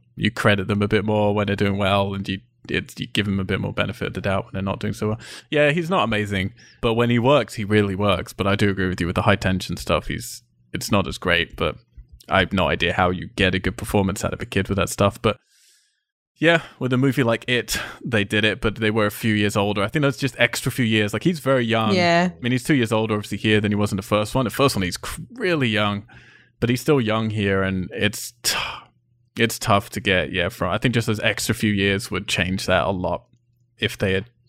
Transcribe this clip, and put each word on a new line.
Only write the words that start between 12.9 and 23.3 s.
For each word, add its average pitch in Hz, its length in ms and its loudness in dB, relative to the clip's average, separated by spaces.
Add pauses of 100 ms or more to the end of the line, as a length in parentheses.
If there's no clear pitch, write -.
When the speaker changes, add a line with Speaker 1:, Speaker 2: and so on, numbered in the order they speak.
Speaker 1:
how 90 180 2
you 90 180 -4 (100)
get 92 180 2
a 92 40 -2
good 95 180 -4
performance 98 480 0
out - 80 -4
of - 80 -8
a - 40 -10
kid 98 220 -2
with 95 100 -2
that 90 120 0
stuff. - 320 0
But 104 160 0 (1000)
yeah, 165 220 4 (160)
with 127 140 -4
a 127 60 2
movie 131 260 2
like 117 240 0
It, 123 320 -2 (240)
they 110 220 0
did 107 180 0
it, 107 160 2
but 107 160 0
they 107 160 0
were 107 140 2
a 104 60 0
few 110 220 -2
years 104 220 0
older. 104 260 0
I 98 60 0
think 151 160 0
that's 139 140 2
just - 200 -4
extra 120 320 0
few 127 140 -2
years. 107 300 2
Like, 107 100 -4
he's 165 160 2
very 127 260 2
young. 113 300 2
Speaker 2:
Yeah. 175 420 2
Speaker 1:
I - 40 -20
mean, 123 100 -2
he's 127 140 0
two 160 100 4
years 117 160 2
older, 110 240 0
obviously, 104 220 -4